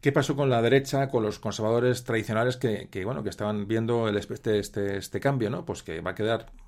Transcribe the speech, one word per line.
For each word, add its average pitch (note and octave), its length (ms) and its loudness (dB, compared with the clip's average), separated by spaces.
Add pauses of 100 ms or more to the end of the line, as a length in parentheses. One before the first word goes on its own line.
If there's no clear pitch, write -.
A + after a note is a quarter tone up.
¿Qué C#3+ 120 2
pasó D3 220 2
con C#3 140 2
la A#2 140 4
derecha, C3+ 480 4
con A#2 120 2
los G#2 160 -2
conservadores A#2 640 0
tradicionales A2+ 520 0
que, A2+ 340 -2
que, F#2 140 -6
bueno, B2 180 -6
que G#2 60 -4
estaban G#2 400 -4
viendo A2+ 400 2
el G#2 80 0
espe-, G2+ 160 -4
este, G#2+ 260 0
este, G2+ 380 -2
este F#2+ 240 -6
cambio, B2+ 300 0
¿no? E3 160 -6
Pues - 160 -8
que D#2+ 180 -8
va F2+ 120 -4
a - 20 -8
quedar A2 320 -2 (220)